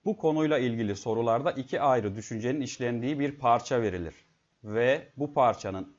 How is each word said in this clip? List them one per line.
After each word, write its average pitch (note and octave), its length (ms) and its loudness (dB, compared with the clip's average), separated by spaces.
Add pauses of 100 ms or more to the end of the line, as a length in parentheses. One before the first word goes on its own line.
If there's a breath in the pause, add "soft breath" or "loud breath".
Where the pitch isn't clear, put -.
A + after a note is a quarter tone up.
Bu G#3 120 -2
konuyla D#3 400 2
ilgili A#2 380 0
sorularda A#2 560 0
iki C3+ 300 -4
ayrı A#2 340 2
düşüncenin A#2 460 -4
işlendiği B2 580 -4
bir C#3+ 200 -2
parça A#2+ 420 2
verilir F2+ 340 -4 (480)
ve A#2+ 540 0
bu C#3+ 160 -4
parçanın G2+ 640 0